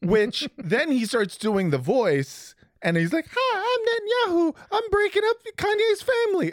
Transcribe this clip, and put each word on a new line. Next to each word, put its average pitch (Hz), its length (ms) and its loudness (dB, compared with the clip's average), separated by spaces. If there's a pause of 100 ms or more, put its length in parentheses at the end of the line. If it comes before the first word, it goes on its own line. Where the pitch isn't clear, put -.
Which 214 460 2 (100)
then 262 340 0
he 247 140 2
starts 208 320 -2
doing 196 340 0
the 139 60 2
voice, 151 760 0 (260)
and 170 160 0
he's 165 160 0
like, 320 180 -2
Hi, 494 280 0
I'm 466 760 0
Netanyahu. 330 200 2 (160)
I'm 440 200 -2
breaking 403 360 2
up 466 100 0 (200)
Kanye's 415 460 0
family. 427 500 0